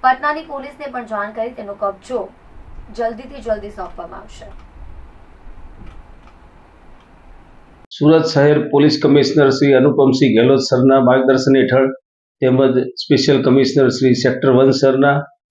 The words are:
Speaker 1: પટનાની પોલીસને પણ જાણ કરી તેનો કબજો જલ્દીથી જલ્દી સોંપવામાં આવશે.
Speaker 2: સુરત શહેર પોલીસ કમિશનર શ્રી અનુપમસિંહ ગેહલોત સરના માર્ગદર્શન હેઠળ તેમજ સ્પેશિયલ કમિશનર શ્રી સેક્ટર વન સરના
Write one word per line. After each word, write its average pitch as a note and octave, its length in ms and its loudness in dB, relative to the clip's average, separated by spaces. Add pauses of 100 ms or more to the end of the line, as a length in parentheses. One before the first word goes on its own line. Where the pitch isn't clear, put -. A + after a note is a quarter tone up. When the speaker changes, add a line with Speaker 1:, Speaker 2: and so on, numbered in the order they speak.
Speaker 1:
પટનાની D4 420 -2
પોલીસને C#4+ 440 -16
પણ B3 180 -12
જાણ G#3+ 260 -10
કરી A3+ 200 -10
તેનો G#3 240 -16
કબજો G3+ 540 -8 (680)
જલ્દીથી A#3 480 -10
જલ્દી G#3 280 -8
સોંપવામાં F3 500 -16
આવશે. - 240 -20 (3500)
Speaker 2:
સુરત D#3 260 4
શહેર D3 440 2
પોલીસ C#3+ 340 2
કમિશનર C#3+ 480 2
શ્રી C#3 220 2
અનુપમસિંહ C3 680 2
ગેહલોત C3 180 4
સરના C3 420 2
માર્ગદર્શન C3 560 2
હેઠળ C3 320 2 (520)
તેમજ C3 380 2
સ્પેશિયલ - 640 0
કમિશનર C3 460 2
શ્રી B2+ 260 0
સેક્ટર C3 360 0
વન C3 200 4
સરના C3+ 500 0 (300)